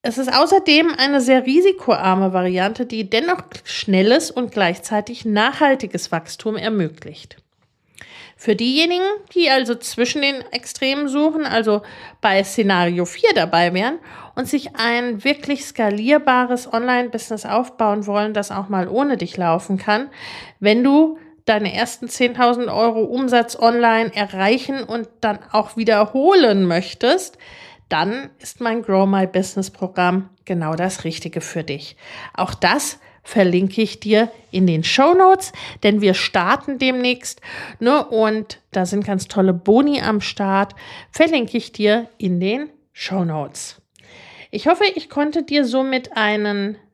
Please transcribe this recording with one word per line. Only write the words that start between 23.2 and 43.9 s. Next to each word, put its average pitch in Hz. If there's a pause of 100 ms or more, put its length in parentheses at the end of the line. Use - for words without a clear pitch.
online 226
erreichen 214
und 226 (120)
dann 208 (100)
auch 214
wiederholen 220
möchtest, 208 (520)
dann 196
ist -
mein 233
Grow 196
My 196
Business 190
Programm 185 (160)
genau 165
das 180
Richtige 160
für 165
dich. 143 (380)
Auch 185
das 208 (240)
verlinke 190
ich -
dir 220 (200)
in 185
den 165
Shownotes, 370 (300)
denn 208
wir 196
starten 240
demnächst, 247 (380)
ne, 262
und 220 (120)
da 185
sind 202
ganz 196
tolle 190
Boni 240
am 214
Start, 196 (360)
verlinke 302
ich -
dir 214
in 180
den 240 (220)
Shownotes. - (680)